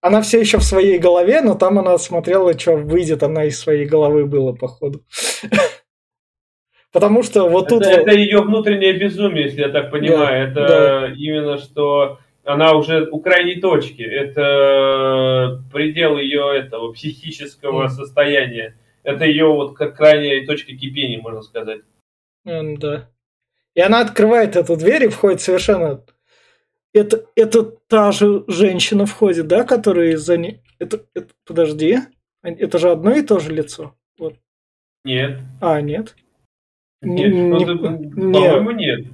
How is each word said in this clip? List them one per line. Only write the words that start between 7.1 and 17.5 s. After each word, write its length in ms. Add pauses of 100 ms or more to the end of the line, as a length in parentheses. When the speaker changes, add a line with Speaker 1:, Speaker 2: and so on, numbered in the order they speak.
Speaker 1:
что 260
вот 180
Speaker 2:
Это, 140
Speaker 1:
тут 60
вот 220
Speaker 2:
это 40
её 300
внутреннее 520
безумие, 500
если 160
я 80
так 220
понимаю. 640
Speaker 1:
Да, 80
Speaker 2:
Это 460
Speaker 1:
да. 60
Speaker 2:
именно 440
что 600 (260)
она 280
уже 380
у 100
крайней 400
точки. 420
Это 1600 (100)
предел 440
её 360
этого 400
психического 920